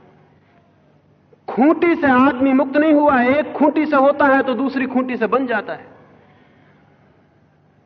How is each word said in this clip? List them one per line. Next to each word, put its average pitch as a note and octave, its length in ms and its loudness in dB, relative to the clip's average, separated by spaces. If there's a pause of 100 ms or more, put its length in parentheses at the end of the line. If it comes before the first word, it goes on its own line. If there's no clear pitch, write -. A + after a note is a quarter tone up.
(1500)
खूंटी D#4+ 460 2
से D4 120 -4
आदमी C4 460 2
मुक्त C4+ 240 0
नहीं D#4 160 2
हुआ D4 240 2
है। B3+ 220 0
एक D4 140 -6
खूंटी D4 340 0
से D4+ 100 -2
होता C#4+ 300 2
है, C4+ 160 2
तो B3+ 120 -4
दूसरी C4+ 320 -4
खूंटी B3+ 300 -4
से G#3+ 100 -4
बन B3+ 200 -2
जाता G#3+ 260 -6
है, - 140 -16 (2000)